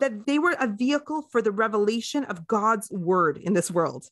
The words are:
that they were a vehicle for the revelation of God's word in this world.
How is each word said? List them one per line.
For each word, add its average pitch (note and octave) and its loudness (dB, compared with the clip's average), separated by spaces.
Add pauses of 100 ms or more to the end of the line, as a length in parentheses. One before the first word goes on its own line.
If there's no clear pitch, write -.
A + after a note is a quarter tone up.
that A3 -2
they C#4+ 2
were E4 2
a C4 0
vehicle C#4+ -2
for A#3 0
the G#3 0
revelation A3 0
of E3+ -10
God's G#3+ 0
word F3 2
in F3 -2
this E3+ 2
world. D#3 -2